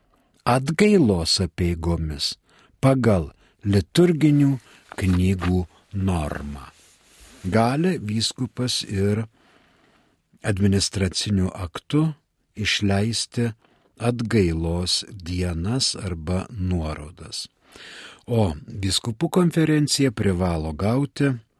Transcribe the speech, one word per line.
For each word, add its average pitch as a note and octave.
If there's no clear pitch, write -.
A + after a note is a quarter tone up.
Atgailos C3
apeigomis E2
pagal A#2
liturginių C#3+
knygų F#2
normą. D2
Gali B2
vyskupas A#2
ir G2+
administraciniu F#2+
aktu D3
išleisti G#2+
atgailos F#2
dienas F2+
arba F2
nuorodas. E2
O A2
vyskupų G#2
konferencija D3+
privalo F2
gauti C3